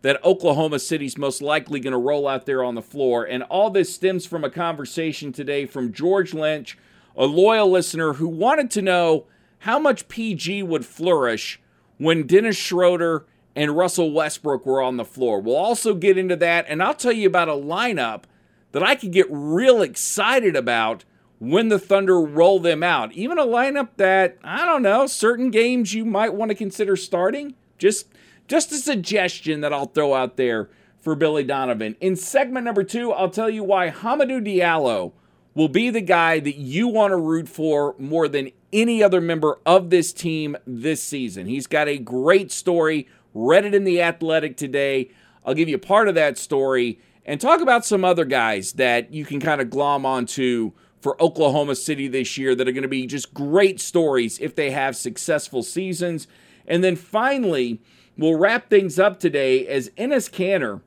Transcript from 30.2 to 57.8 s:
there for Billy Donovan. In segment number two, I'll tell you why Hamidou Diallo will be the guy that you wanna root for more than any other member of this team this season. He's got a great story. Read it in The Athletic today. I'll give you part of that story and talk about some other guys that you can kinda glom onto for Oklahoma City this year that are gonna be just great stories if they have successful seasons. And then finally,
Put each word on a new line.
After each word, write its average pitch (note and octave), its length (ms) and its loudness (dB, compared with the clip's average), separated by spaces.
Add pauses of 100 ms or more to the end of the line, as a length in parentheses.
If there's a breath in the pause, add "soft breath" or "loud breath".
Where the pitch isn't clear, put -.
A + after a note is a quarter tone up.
there A2+ 340 0 (300 soft breath)
for D#3 140 -2
Billy D3+ 300 0
Donovan. B2 560 -4
In F#3 160 0
segment B3+ 480 -2
number G3+ 200 -2
two, A#3 280 -4
I'll F3+ 180 -2
tell A3 200 -2
you A3 120 -6
why F#3 280 2
Hamidou B3+ 540 -2
Diallo D#3+ 680 0 (420 soft breath)
will D#3 140 2
be G#3+ 220 2
the A3+ 100 -2
guy E3 400 2
that C#3+ 160 -6
you D3 320 -2
wanna G#3 300 2
root D#3+ 300 -2
for D3 500 -2
more D3+ 280 0
than C#3 240 -4 (220)
any A3+ 300 2
other F#3 180 6
member D#3+ 460 0
of F3 240 4
this E3+ 220 2
team D#3 440 -6 (100)
this C3 360 -4
season. G2+ 440 -8
He's B2+ 200 -6
got D3+ 220 0
a D3 100 -4
great C3+ 540 0
story. D#3+ 560 0 (260 soft breath)
Read D3 300 4
it G3+ 100 -2
in G3 100 4
The F3 160 0
Athletic D#3+ 560 -2
today. C#3 540 -2 (340 soft breath)
I'll C3 100 -2
give D#3+ 140 0
you D3+ 100 -4
part G#3 300 2
of F#3 60 0
that D3+ 240 2
story C3 600 -2 (240 soft breath)
and D3 160 -8
talk D#4+ 200 2
about B3 240 2
some G3 200 0
other F3 200 6
guys A2+ 500 0
that B2 380 0
you D3+ 120 -8
can C#3+ 160 -6
kinda D3 240 0
glom C3+ 420 0
onto B2 640 -2 (280 soft breath)
for - 220 -2
Oklahoma D3 540 2
City C#3 320 -6
this B2+ 300 -4
year C3 160 0
that B2 120 0
are B2+ 60 -2
gonna C3+ 160 -4
be C3 180 -4
just C3 260 -10
great F3+ 460 2
stories C3+ 600 0
if - 160 -8
they D3 160 -2
have C3+ 260 -2
successful C3+ 680 -4
seasons. E3+ 640 -6 (400 soft breath)
And F3 160 0
then F#3 140 2
finally, F#3+ 840 -2 (360 soft breath)